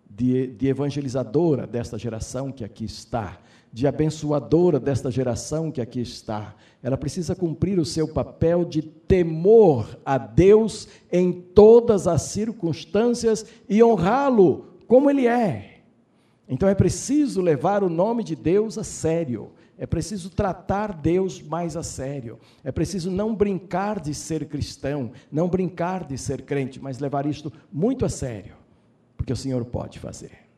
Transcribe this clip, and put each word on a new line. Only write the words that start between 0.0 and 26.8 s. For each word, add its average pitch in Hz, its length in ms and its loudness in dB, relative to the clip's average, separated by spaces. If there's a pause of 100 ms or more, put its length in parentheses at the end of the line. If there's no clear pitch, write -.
de, 127 400 -2
de 131 200 -4
evangelizadora 139 1000 -2
desta 120 320 -8
geração 117 540 -8
que 127 120 -12
aqui 104 220 -12
está, 101 540 -8 (320)
de 120 160 -2
abençoadora 151 920 0
desta 127 300 -2
geração 131 640 -4
que 127 100 -8
aqui 113 180 -8
está. 107 560 -10 (280)
Ela 131 140 -2
precisa 156 380 -6
cumprir 175 440 -2
o 156 60 0
seu 156 220 -2
papel 165 560 0
de 156 200 -2
temor 170 1200 4
a 139 140 0
Deus 196 680 4 (240)
em 180 200 2
todas 214 760 8
as 170 140 2
circunstâncias 220 1200 -2 (240)
e 214 160 4
honrá-lo 220 880 4 (140)
como 269 220 6
ele 277 160 2
é. 214 560 -2 (680)
Então 190 220 0
é 196 60 2
preciso 202 680 0
levar 175 420 2
o 185 60 0
nome 208 340 -2
de 160 120 -6
Deus 180 420 0
a 214 60 -8
sério. 160 680 -4 (240)
É 131 120 -10
preciso 175 420 -6
tratar 202 640 -4
Deus 170 480 -2
mais 160 340 -8
a 165 60 -6
sério. 131 560 -10 (260)
É - 80 -6
preciso 170 380 -4
não 208 240 -2
brincar 196 680 -2
de 147 140 -8
ser 151 320 -6
cristão, 139 680 -6 (200)
não 165 180 0
brincar 180 540 -4
de 139 120 -10
ser 131 280 -8
crente, 135 360 -6
mas 135 200 -12